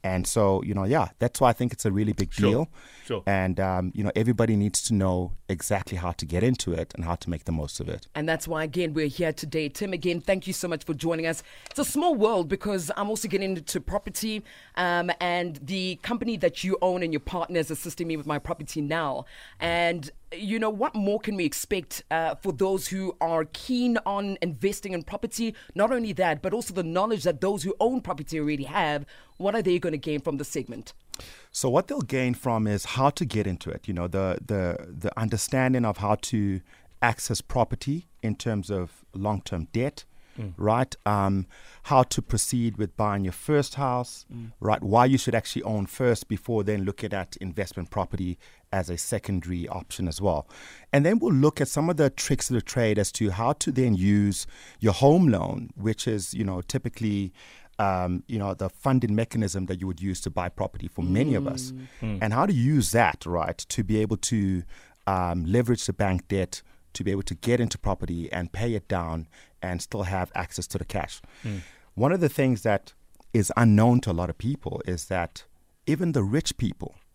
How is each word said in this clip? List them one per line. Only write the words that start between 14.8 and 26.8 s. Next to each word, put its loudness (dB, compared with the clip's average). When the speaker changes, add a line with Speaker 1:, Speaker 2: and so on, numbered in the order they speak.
Speaker 3:
and -2
the -4
company -4
that 0
you 0
own 2
and -2
your 0
partner -2
is -2
assisting -6
me -4
with -8
my -2
property -6
now. -2
And, 0
you -2
know, 2
what -2
more 0
can -4
we 0
expect, -4
uh, 0
for -4
those 0
who -4
are 2
keen 0
on -2
investing -2
in -4
property? -4
Not 4
only -2
that, 0
but -2
also -4
the -2